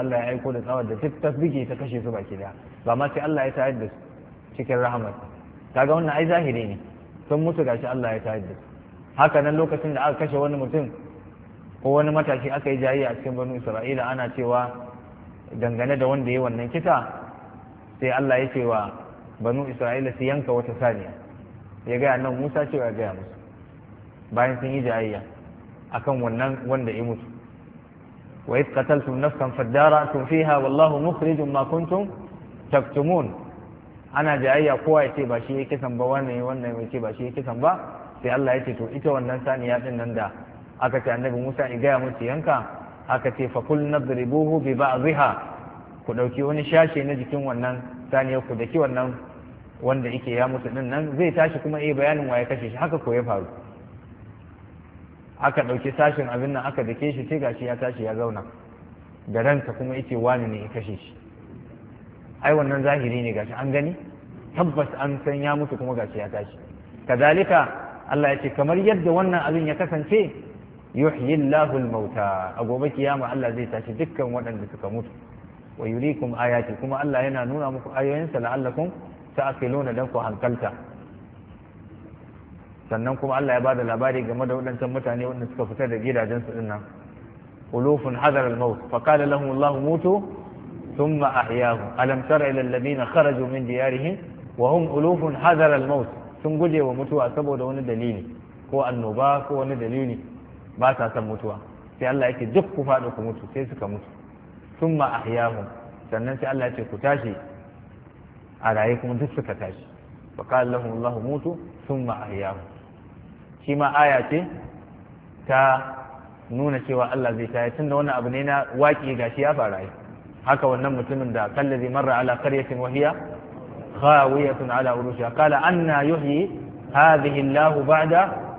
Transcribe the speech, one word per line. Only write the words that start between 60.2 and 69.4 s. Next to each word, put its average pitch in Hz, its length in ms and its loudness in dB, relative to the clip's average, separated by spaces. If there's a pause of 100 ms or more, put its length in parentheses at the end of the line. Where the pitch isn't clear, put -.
ne 104 140 -6
ya 107 80 -10
kashe 107 280 -8
shi. - 160 -18 (1300)
Ai 143 100 4
wannan 139 300 2
zahiri 123 380 2
ne 117 120 -2
gashi 107 200 -4
an 135 180 -4
gani, 147 240 0 (600)
tabbas 151 320 2 (120)
an 139 260 -2
san 143 160 0
ya 147 140 2
mutu 143 220 -2
kuma 127 180 -4
gashi 107 220 -4
ya 104 120 -6
tashi. 101 280 -8 (500)
Kazalika 151 600 6 (400)
Allah 143 240 4
ya 139 80 -4
ce 139 120 -2
kamar 151 240 2
yadda 190 320 4
wannan 180 320 4